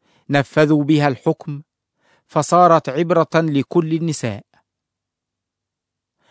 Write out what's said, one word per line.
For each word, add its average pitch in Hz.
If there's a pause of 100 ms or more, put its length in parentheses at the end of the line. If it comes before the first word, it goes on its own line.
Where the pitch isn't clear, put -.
(300)
نفذوا 147
بها 147
الحكم، 143 (640)
فصارت 170
عبرة 165
لكل 160
النساء. 147 (1900)